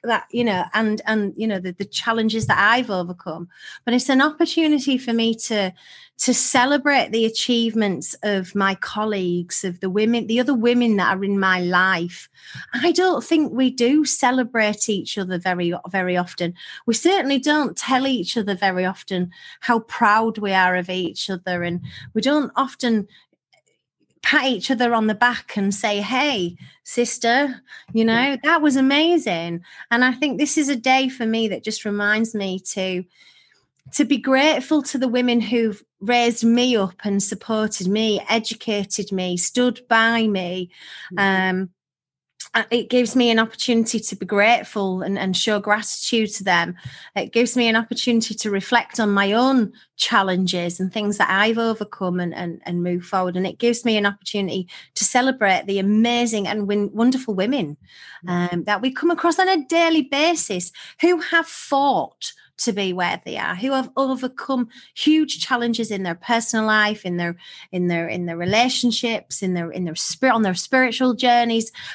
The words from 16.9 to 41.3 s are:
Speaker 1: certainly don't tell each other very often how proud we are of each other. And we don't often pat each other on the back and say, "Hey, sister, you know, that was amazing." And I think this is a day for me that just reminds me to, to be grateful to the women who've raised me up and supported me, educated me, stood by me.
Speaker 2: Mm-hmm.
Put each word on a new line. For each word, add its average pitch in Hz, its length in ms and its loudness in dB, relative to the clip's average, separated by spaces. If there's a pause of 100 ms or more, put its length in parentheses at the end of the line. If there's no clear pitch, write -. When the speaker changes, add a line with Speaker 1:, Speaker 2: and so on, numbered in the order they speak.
Speaker 1:
certainly 277 460 2
don't 285 400 0
tell 262 280 0
each 240 300 -2
other 202 180 -2
very 185 300 0
often 185 460 -4 (300)
how 226 200 2
proud 220 560 2
we 202 160 -2
are 185 240 4
of 180 140 -4
each 185 400 -6
other. 180 320 -4
And 175 180 -4 (320)
we 220 80 0
don't 285 360 2
often 233 520 0 (1120)
pat 285 240 2
each 240 240 -2
other 240 240 2
on 214 140 2
the 214 80 0
back - 400 0
and 196 180 0
say, 208 260 -2
"Hey, 208 560 -2 (280)
sister, 240 760 0 (320)
you 226 120 2
know, 240 400 2
that 320 180 2
was 285 140 2
amazing." 262 840 2 (280)
And 240 140 4
I 254 80 4
think 262 260 -2
this 285 180 0
is 294 120 0
a 285 80 0
day 262 320 2
for 247 180 -4
me 220 220 0
that 190 160 -6
just 214 200 -8
reminds 208 500 -2
me 190 260 -4
to, 185 440 -6 (920)
to 294 100 2
be 269 140 0
grateful 277 640 2
to - 140 -6
the 254 100 0
women 240 320 2
who've 220 420 -2 (180)
raised 233 440 2
me 240 320 4
up 190 180 0 (100)
and 202 180 0
supported 214 640 -4
me, 214 400 0
educated 214 840 -4
me, 185 240 -4
stood 247 520 0
by 226 400 2
me. 185 420 -4 (420)
Speaker 2:
Mm-hmm. 190 460 2